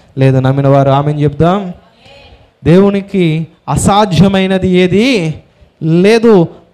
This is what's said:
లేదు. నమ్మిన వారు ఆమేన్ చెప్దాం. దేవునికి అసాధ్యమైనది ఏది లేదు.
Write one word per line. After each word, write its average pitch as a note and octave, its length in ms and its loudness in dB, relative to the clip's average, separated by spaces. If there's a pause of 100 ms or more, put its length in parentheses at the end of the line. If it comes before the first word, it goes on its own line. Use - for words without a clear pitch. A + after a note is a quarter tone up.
(180)
లేదు. C3+ 200 2
నమ్మిన C3+ 300 0
వారు C#3 220 2
ఆమేన్ D3 300 -2
చెప్దాం. E3+ 520 -2 (920)
దేవునికి F#3 840 0 (220)
అసాధ్యమైనది F#3+ 1000 0
ఏది F#3 640 0 (480)
లేదు. F#3+ 640 2 (260)